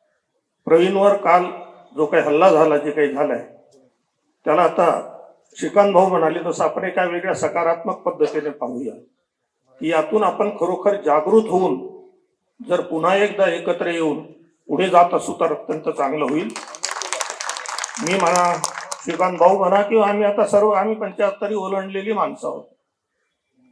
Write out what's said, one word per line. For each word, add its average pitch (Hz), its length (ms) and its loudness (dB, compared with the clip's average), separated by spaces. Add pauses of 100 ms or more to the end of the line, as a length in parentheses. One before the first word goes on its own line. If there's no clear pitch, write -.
(680)
प्रवीणवर 196 500 4
काल 180 280 4 (500)
जो 151 100 2
काही 151 180 2
हल्ला 151 280 4
झाला, 156 260 4
जे 147 140 -2
काही 143 220 0
झालाय, 135 320 -2 (1000)
त्याला 156 180 2
आता 165 260 2 (680)
श्रीकांत 202 360 2
भाऊ 185 160 6
म्हणाले 165 360 0
तसं 170 180 -2
आपण 160 200 -2
एका 185 220 -2
वेगळ्या 175 320 -4
सकारात्मक 165 600 -2
पद्धतीने 151 520 -2
पाहूया 123 420 -8 (880)
की 156 80 -2
यातून 165 340 2
आपण 202 280 0
खरोखर 185 500 -2
जागृत 165 480 2
होऊन 175 280 0 (840)
जर 175 220 -2
पुन्हा 165 360 0
एकदा 196 320 2
एकत्र 175 380 -4
येऊन 160 340 -2 (480)
पुढे 170 200 0
जात 175 240 6
असू - 260 -4
तर 160 140 2
अत्यंत 156 360 -6
चांगलं 151 360 -2
होईल. 156 220 -2 (1500)
मी 165 200 -2
म्हणा, 175 340 2 (500)
श्रीकांत 175 340 -2
भाऊ 180 200 4
म्हणा, 190 240 2
किंवा 208 260 2
आम्ही 208 180 0
आता 208 220 0
सर्व, 208 240 4
आम्ही 208 240 0
पंच्याहत्तरी 202 600 -4
ओलांडलेली 196 580 -4
माणसं 151 340 -4
आहोत. 139 160 -10 (1080)